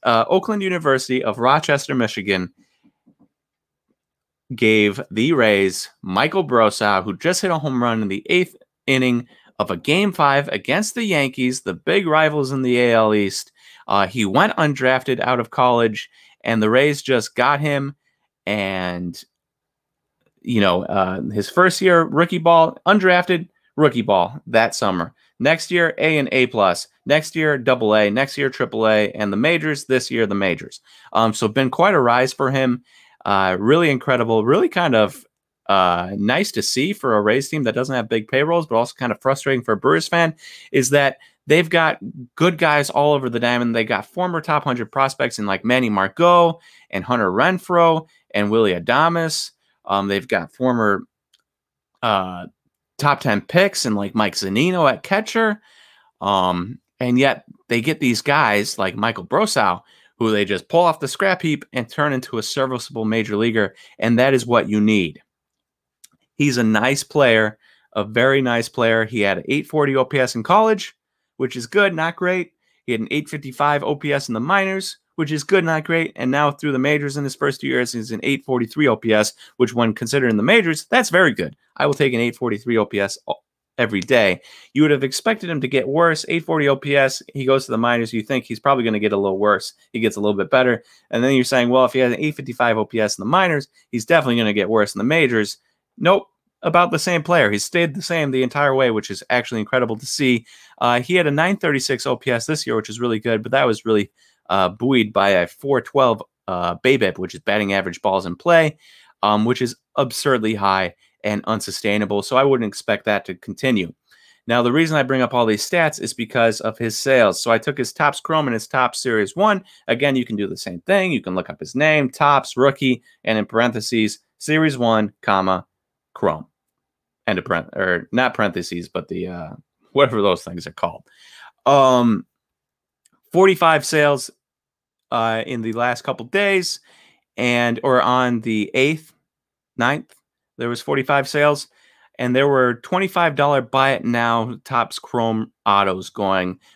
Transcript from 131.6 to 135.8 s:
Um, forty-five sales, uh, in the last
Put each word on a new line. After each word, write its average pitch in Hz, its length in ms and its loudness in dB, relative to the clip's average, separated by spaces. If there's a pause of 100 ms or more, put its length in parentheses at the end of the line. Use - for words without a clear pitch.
Um, 127 600 4 (1080)
forty-five 170 540 4
sales, 147 440 2 (800)
uh, 113 380 -2
in 120 140 -6
the 113 100 -6
last 120 300 -4